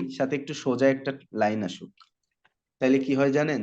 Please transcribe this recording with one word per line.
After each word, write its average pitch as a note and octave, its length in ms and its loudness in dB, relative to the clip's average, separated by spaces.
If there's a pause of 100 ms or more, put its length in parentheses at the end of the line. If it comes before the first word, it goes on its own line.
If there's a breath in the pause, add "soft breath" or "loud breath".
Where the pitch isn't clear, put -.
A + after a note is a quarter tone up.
(100)
সাথে C#3 260 -2
একটু C#3 180 -8
সোজা C3+ 340 0
একটা C3+ 220 0 (220)
লাইন G#2+ 320 0
আসুক। - 280 -10 (880)
তাইলে C3 180 4
কি C3+ 160 0
হয় C#3 180 4
জানেন? D3 300 2